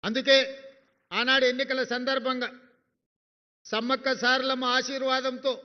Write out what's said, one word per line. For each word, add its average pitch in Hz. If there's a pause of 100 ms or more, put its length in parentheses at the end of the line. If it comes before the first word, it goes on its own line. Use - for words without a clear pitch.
అందుకే 269 (800)
ఆనాడు 262
ఎన్నికల 262 (120)
సందర్భంగా 247 (1200)
సమ్మక్క 254
సారలమ్మ 254 (100)
ఆశీర్వాదంతో 262 (120)